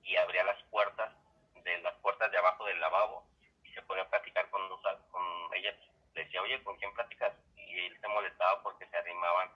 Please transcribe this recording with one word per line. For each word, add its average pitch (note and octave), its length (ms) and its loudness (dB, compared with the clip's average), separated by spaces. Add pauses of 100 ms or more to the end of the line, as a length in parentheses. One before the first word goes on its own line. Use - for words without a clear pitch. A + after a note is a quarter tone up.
y - 140 -2
abría F#2 280 4
las G2+ 200 0
puertas, G#2 480 0 (520)
de F2 140 -2
las F2 180 -2
puertas G#2 340 0
de F#2 80 4
abajo F#2 280 4
del F2 140 -2
lavabo, E2 460 2 (380)
y - 80 -20
se - 100 -14
ponía F#2+ 220 -4
a - 60 -8
platicar - 400 0
con F#2+ 180 -4
los, F#2 120 -12 (300)
con F2+ 120 -6 (320)
ella, G2 200 -4 (400)
le E2 100 -6
decía, F#2 180 -4
"Oye, B2+ 200 -4
¿con G2+ 140 -8
quién G2+ 180 -8
platicas?". A#2 380 -2 (240)
Y E2+ 220 -12
él F2+ 220 -8
se G#2 80 -8
molestaba G2 540 2
porque F#2+ 240 -8
se - 100 -6
arrimaban F2 600 0